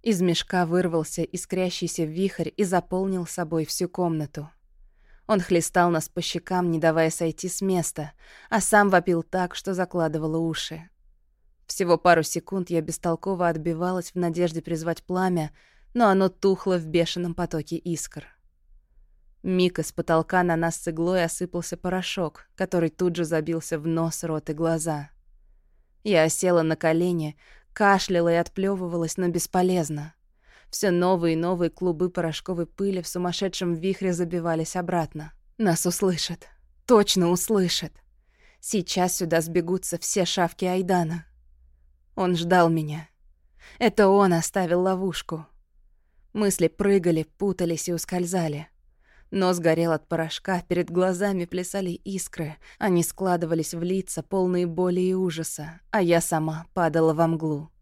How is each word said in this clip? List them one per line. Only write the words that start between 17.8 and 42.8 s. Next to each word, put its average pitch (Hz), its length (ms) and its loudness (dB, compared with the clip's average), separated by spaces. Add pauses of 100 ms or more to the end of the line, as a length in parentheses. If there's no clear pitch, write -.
Миг 180 360 2
из 160 120 -4
потолка 170 520 2
на 175 120 2
нас 165 220 0
с - 120 -8
иглой 170 360 0
осыпался 175 540 -6
порошок, 180 680 -4 (100)
который 180 340 0
тут 175 260 -2
же 170 80 0
забился 160 540 -2
в 147 80 -6
нос, 165 360 0
рот 160 280 -4
и - 20 -2
глаза. 156 580 -2 (920)
Я 175 200 6
осела 175 360 2
на 160 160 0
колени, 165 640 0 (340)
кашляла 190 600 4
и 170 40 4
отплёвывалась, 175 800 -2
но 180 120 0
бесполезно. 165 840 0 (560)
Всё - 200 0
новые 175 440 2
и - 20 -2
новые 170 340 0
клубы 175 400 -2
порошковой 170 560 -4
пыли 196 340 -4
в 165 80 -10
сумасшедшем 180 640 -4
вихре 180 400 -2
забивались 170 640 -2
обратно. 170 560 -4 (240)
Нас 180 300 2
услышат. 175 600 -2 (360)
Точно 202 460 4
услышат. 180 640 0 (680)
Сейчас 180 560 -2
сюда 170 240 0
сбегутся 170 560 -2
все 180 300 0
шавки 180 400 0
Айдана. 180 580 0 (880)
Он 180 220 0
ждал 170 320 4
меня. 156 400 -2 (720)